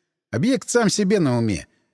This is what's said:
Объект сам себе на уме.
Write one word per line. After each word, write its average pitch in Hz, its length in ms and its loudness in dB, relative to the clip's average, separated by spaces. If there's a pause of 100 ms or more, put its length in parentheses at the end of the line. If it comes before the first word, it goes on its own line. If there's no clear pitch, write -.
(300)
Объект 220 380 -2
сам 233 200 2
себе 202 320 0
на 127 180 0
уме. 107 280 -2 (280)